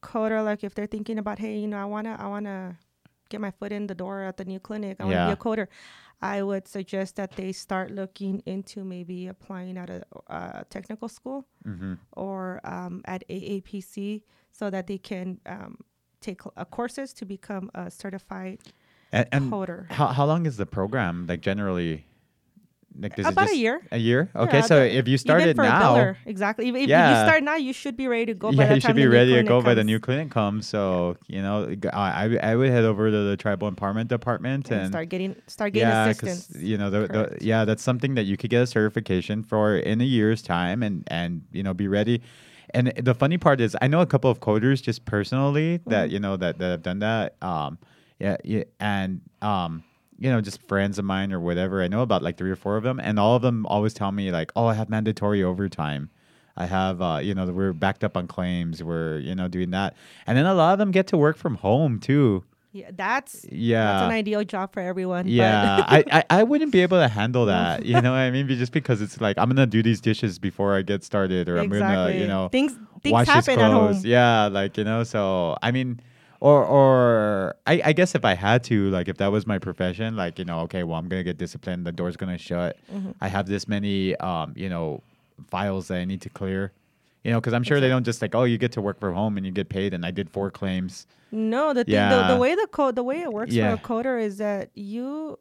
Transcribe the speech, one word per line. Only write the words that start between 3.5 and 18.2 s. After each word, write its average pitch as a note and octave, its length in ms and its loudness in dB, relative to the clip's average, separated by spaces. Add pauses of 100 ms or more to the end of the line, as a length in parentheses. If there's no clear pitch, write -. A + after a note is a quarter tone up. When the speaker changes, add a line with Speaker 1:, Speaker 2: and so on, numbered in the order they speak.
Speaker 1:
foot G3+ 200 -12
in G#3 160 -8
the G3 80 -10
door F#3+ 280 -10
at F#3+ 140 -10
the F#3+ 80 -12
new F#3+ 140 -12
clinic, G#3 400 -12
I - 40 -12
wanna F#3+ 120 -2
Speaker 2:
Yeah. F3 120 2
Speaker 1:
be F3+ 60 0
a - 20 -2
coder," A3 320 -6 (540)
I G3+ 200 -6
would G3 260 -6
suggest F#3+ 500 -10
that F#3+ 180 -10
they F#3+ 160 -10
start F#3+ 400 -8
looking G3 540 -8
into F#3+ 380 -12
maybe F3+ 440 -12
applying F#3 500 -14
at F3+ 120 -14
a, - 140 -14 (240)
a - 420 -14
technical G#3+ 380 -14
school C4 380 -14 (220)
Speaker 2:
Mm-hmm. F#2+ 260 -12 (200)
Speaker 1:
or, F#3+ 500 -12
um, F3+ 420 -12
at F#3 240 -12
A - 60 -12
A G3 260 -10
P G3 200 -14
C G#3 420 -12 (280)
so G#3 200 -8
that F#3 160 -8
they G3 100 -8
can, F#3 480 -12
um, - 320 -16 (420)
take F#3 220 -14
cl-, - 160 -18
uh, F3 80 -12
courses B3 480 -10
to - 120 -16
become F#3+ 500 -12
a F3 160 -12
certified F#3+ 680 -14 (520)